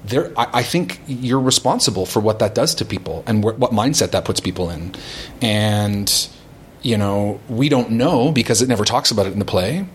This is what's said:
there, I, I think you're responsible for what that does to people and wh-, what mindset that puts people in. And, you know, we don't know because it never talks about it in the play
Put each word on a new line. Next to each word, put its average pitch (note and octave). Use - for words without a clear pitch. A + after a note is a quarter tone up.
there, -
I, A#2+
I A#2
think -
you're B2+
responsible C3
for -
what G#2+
that G#2+
does C#3
to -
people -
and G#2+
wh-, A2+
what B2
mindset A2
that F#2+
puts F2+
people F2+
in. E2+
And, G#2
you A#2
know, G2+
we B2
don't B2
know C3
because A#2
it C3
never G#2+
talks B2
about G#2
it F#2+
in G2+
the G2
play A#2